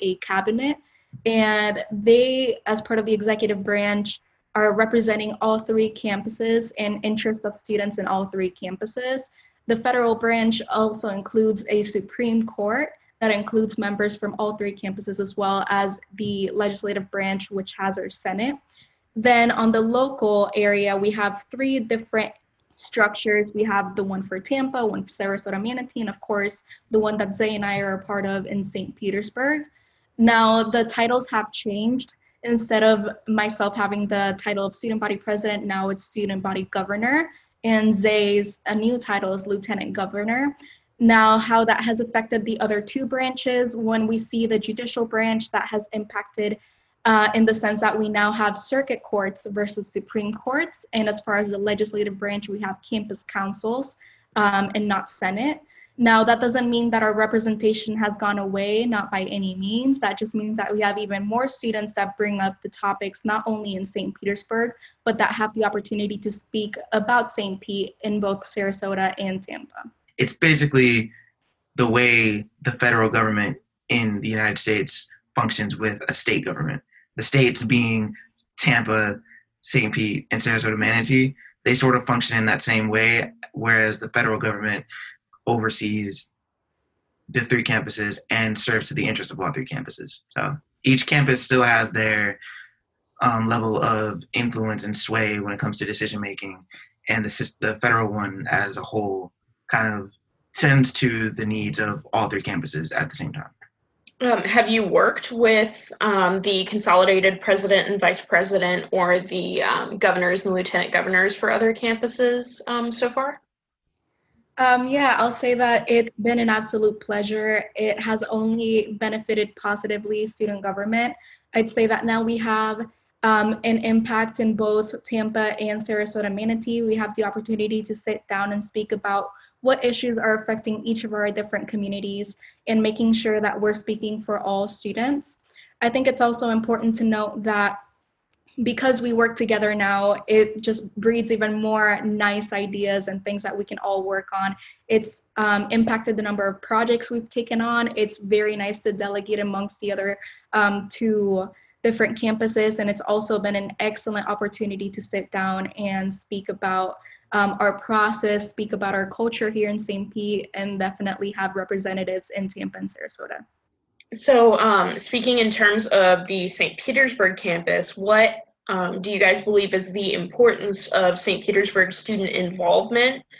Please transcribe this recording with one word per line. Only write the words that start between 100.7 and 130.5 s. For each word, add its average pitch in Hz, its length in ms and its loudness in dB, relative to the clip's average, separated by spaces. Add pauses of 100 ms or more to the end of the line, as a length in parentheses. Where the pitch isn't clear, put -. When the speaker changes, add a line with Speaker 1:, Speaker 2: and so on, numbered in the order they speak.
Speaker 2:
to 113 380 0
the 107 140 -6
needs 107 340 -4
of 104 340 -4
all 107 160 2
three 98 140 -4
campuses 82 520 -6
at 156 140 -4
the - 60 -16
same - 180 -8
time. 151 160 -12 (720)
Speaker 3:
Um, 233 240 2
have 220 260 4
you 226 160 4
worked 185 460 2
with, 220 600 2 (100)
um, 196 420 2
the 190 220 2
consolidated 190 760 4
president 196 480 2
and 202 100 0
vice 180 240 2
president 180 680 2
or 180 280 4
the, 185 440 -4
um, - 340 -2
governors 185 480 2
and 190 80 0
lieutenant 180 400 -2
governors 185 420 2
for - 140 0
other 226 240 4
campuses, 240 920 -2
um, 240 240 -2
so 240 180 0
far? 269 320 -4 (1160)
Speaker 1:
Um, 254 300 4
yeah, 269 300 4
I'll 240 140 2
say 247 240 0
that 240 340 2
it's 233 320 4
been 233 160 2
an 233 120 2
absolute 214 500 2
pleasure. 214 640 -2 (120)
It 214 240 0
has 220 240 -2
only 220 760 0
benefited 220 560 -2
positively 208 720 -2
student 208 340 -4
government. 214 540 -2 (400)
I'd 226 140 2
say 226 180 2
that 226 180 0
now 226 160 0
we 226 160 0
have, 220 480 0 (380)
um, 214 400 4
an 226 160 2
impact 226 600 2
in 220 160 2
both 214 480 0
Tampa 220 560 -2
and 214 200 -2
Sarasota 214 520 -4
Manatee. 226 520 -2
We 220 120 2
have 214 200 -2
the 220 80 0
opportunity 214 580 -2
to 214 140 -8
sit 214 320 -6
down 202 240 -2
and 208 120 -4
speak 214 280 -6
about 202 400 -2 (300)
what 262 240 2
issues 240 320 0
are 220 260 0
affecting 220 420 -4